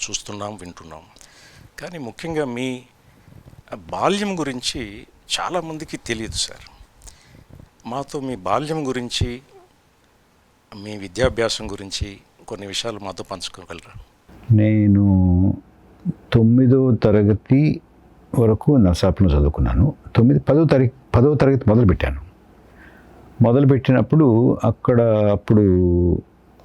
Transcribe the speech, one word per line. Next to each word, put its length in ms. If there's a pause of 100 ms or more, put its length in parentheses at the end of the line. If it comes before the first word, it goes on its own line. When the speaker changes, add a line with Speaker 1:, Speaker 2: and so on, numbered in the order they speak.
(100)
Speaker 1:
చూస్తున్నాం, 380
వింటున్నాం. 500 (800)
కానీ 200
ముఖ్యంగా 460
మీ 340 (960)
బాల్యం 680
గురించి 640 (340)
చాలామందికి 560 (100)
తెలియదు 280
సార్. 340 (1160)
మాతో 340
మీ 160
బాల్యం 520
గురించి, 520 (1400)
మీ 120
విద్యాభ్యాసం 680
గురించి 500 (320)
కొన్ని 180
విషయాలు 380
మాతో 260
పంచుకోగలరా? 680 (560)
Speaker 2:
నేను 1000 (760)
తొమ్మిదో 580
తరగతి 880 (580)
వరకు 380
నరసాపురంలో 640
చదువుకున్నాను. 560 (220)
తొమ్మిది, 240
పదో 240
తరగతి, 260 (240)
పదో 200
తరగతి 340
మొదలుపెట్టాను. 520 (1200)
మొదలుపెట్టినప్పుడు 1200
అక్కడ 380
అప్పుడు 600 (1040)